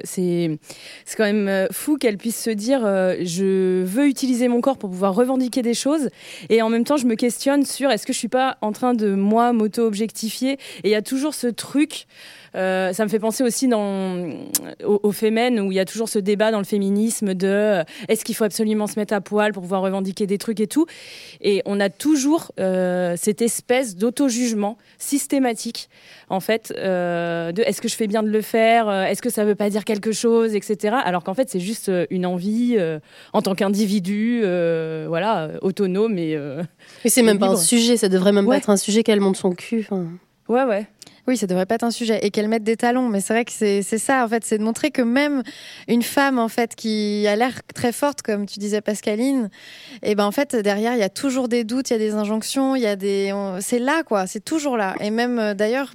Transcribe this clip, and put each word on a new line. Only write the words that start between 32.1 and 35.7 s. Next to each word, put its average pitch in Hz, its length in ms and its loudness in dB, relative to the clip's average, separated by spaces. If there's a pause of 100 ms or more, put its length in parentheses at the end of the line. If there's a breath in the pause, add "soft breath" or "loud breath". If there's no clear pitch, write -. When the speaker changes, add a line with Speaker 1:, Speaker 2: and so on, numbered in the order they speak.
Speaker 1:
une 180 160 -2
envie, 214 500 0
euh, 160 220 0 (340 loud breath)
en 214 80 2
tant 196 140 0
qu'individu, 208 880 0
euh, 165 640 0
voilà, 165 400 0 (140)
autonome 196 560 0